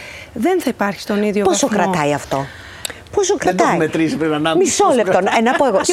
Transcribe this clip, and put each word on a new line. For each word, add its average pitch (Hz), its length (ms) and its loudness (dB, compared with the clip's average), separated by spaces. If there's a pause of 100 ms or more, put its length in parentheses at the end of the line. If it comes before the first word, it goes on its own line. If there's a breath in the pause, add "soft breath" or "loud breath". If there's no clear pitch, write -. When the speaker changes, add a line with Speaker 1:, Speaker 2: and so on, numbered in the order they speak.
(320 loud breath)
Speaker 1:
δεν 330 280 0
θα - 100 -4
υπάρχει 202 300 -4
στον 208 220 -2
ίδιο 208 220 0
Speaker 2:
Πόσο - 240 2
Speaker 1:
βαθμό. 208 140 0
Speaker 2:
κρατάει 165 300 2
αυτό; 139 340 -4 (680 loud breath)
Πόσο 392 220 0
Speaker 3:
Δεν - 20 -2
το - 60 -6
Speaker 2:
κρατάει; 339 220 2
Speaker 3:
έχουμε 170 180 2
μετρήσει 160 320 0
πριν, 156 160 0
ανάμιση 160 380 2
Speaker 2:
Μισό - 140 2
Speaker 3:
πόσο 330 120 4
Speaker 2:
λεπτό, 202 160 2
Speaker 3:
κρατάει. 196 260 2
Speaker 2:
ε, 226 40 2
να 233 100 4
πω 285 140 2
εγώ. 208 160 2
Speaker 1:
Και 349 100 0